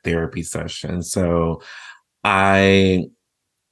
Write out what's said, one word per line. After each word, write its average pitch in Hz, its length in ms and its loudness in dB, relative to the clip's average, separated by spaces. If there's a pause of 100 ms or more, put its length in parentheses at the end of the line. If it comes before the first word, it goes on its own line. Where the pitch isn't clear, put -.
therapy 82 400 -4
session. 82 580 -8
So 85 600 -2 (600)
I, 98 840 4 (680)